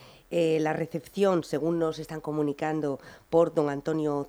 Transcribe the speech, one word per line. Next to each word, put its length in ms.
Eh, 320
la 120
recepción, 720
según 340
nos 220
están 200
comunicando, 800
por 240
don 160
Antonio 580